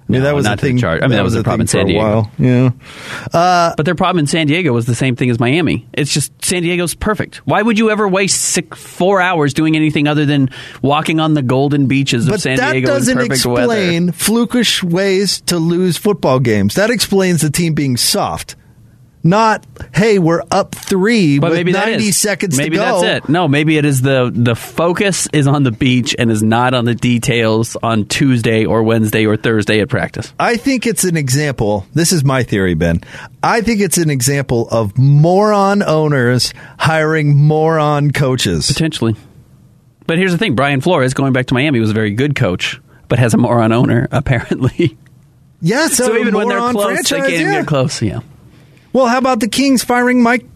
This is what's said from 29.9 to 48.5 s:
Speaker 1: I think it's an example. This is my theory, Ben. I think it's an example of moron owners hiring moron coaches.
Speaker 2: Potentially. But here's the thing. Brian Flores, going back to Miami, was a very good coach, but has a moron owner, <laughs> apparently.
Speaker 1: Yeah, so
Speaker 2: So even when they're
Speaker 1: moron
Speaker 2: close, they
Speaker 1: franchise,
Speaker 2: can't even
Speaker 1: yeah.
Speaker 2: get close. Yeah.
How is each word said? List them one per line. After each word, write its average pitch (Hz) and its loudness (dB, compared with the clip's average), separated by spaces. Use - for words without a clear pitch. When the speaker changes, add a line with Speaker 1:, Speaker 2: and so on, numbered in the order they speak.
Speaker 1:
I 214 0
think 262 -2
it's 220 -2
an 175 0
example. 127 -2
This 165 2
is 160 0
my 131 0
theory, 95 0
Ben. 85 0
I 196 2
think 214 0
it's 190 0
an 165 2
example 135 0
of 113 -2
moron 196 4
owners 143 0
hiring 156 2
moron 151 2
coaches. 127 0
Speaker 2:
Potentially. 135 -2
But 165 0
here's 185 0
the 170 0
thing. 156 0
Brian 139 0
Flores, 135 0
going 139 0
back 127 0
to - -2
Miami, 131 0
was 110 0
a 107 -2
very 107 0
good 139 0
coach, - -4
but 123 0
has 123 2
a - 2
moron 113 2
owner, 117 2
<laughs> - -6
apparently. - -2
Speaker 1:
Yeah, 254 0
so - -2
Speaker 2:
So 220 0
even 214 0
when 208 0
they're - -2
Speaker 1:
moron 240 -2
Speaker 2:
close, 202 0
they 196 -2
Speaker 1:
franchise, 277 -4
Speaker 2:
can't 180 -2
even 165 -2
Speaker 1:
yeah. 392 0
Speaker 2:
get 285 -4
close. 135 -2
Yeah. 82 -4